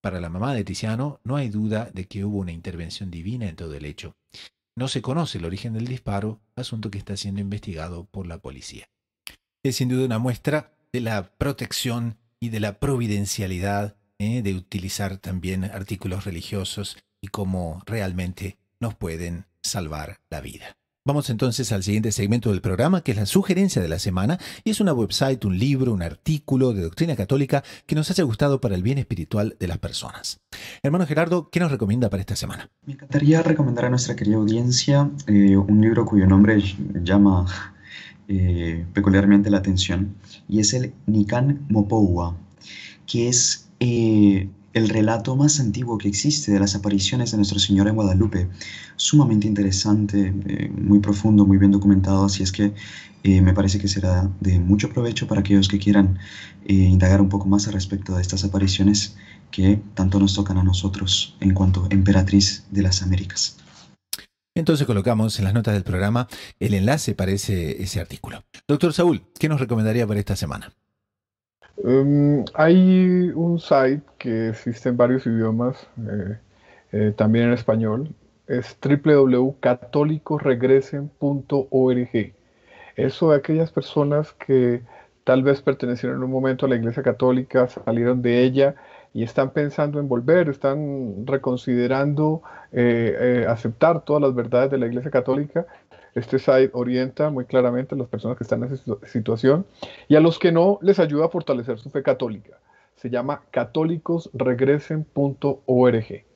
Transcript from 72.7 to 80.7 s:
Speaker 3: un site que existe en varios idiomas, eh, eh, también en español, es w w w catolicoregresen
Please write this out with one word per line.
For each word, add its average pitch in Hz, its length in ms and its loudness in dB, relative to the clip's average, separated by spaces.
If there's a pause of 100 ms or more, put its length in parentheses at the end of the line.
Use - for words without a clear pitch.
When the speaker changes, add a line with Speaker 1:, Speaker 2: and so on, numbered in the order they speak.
Speaker 3:
un 170 240 0
site 139 420 2 (160)
que 113 320 -2
existe 117 400 -6
en 123 80 -2
varios 123 300 2
idiomas, 113 500 0 (220)
eh, 104 400 -8 (520)
eh, 107 240 0
también 113 300 2
en 120 80 4
español, 113 640 -2 (320)
es 123 340 -6
w 143 320 2
w 135 240 6
w 131 220 0
catolicoregresen 143 1500 0 (100)